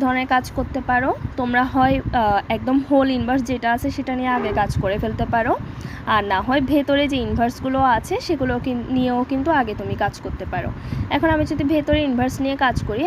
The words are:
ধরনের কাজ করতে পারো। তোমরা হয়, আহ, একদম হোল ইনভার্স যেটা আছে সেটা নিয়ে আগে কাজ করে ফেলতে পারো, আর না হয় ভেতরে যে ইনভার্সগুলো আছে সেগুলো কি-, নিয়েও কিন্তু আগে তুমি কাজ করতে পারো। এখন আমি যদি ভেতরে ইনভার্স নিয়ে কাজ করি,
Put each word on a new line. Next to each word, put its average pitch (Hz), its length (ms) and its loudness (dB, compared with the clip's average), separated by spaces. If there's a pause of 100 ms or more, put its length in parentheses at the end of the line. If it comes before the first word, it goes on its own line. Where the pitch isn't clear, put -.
ধরনের 254 300 0
কাজ 254 100 2 (120)
করতে 254 320 -4
পারো। 254 220 2 (260)
তোমরা 247 260 2 (120)
হয়, 269 260 6
আহ, 208 400 2 (160)
একদম 226 200 0 (120)
হোল 269 220 4
ইনভার্স 254 400 0
যেটা 233 260 -2
আছে 277 200 -4
সেটা 269 220 -4
নিয়ে 254 200 -2
আগে 233 120 -2 (100)
কাজ 208 100 0 (120)
করে 196 200 0
ফেলতে 220 220 -2 (100)
পারো, 233 180 2 (640)
আর 208 80 4 (100)
না 190 140 4
হয় 262 140 2 (120)
ভেতরে 285 400 4
যে 277 60 0 (100)
ইনভার্সগুলো 247 500 0 (180)
আছে 233 180 -2 (120)
সেগুলো 269 280 0 (100)
কি-, 240 220 -4 (100)
নিয়েও 247 240 2 (100)
কিন্তু 269 200 0 (100)
আগে 220 200 -2
তুমি 202 140 -4 (100)
কাজ 202 100 -2 (100)
করতে - 280 -8
পারো। - 180 -4 (460)
এখন 302 180 2
আমি 302 160 2
যদি 311 140 -2 (100)
ভেতরে 302 260 2 (100)
ইনভার্স 247 240 0 (100)
নিয়ে 269 200 -2
কাজ 247 120 2 (120)
করি, 220 180 -2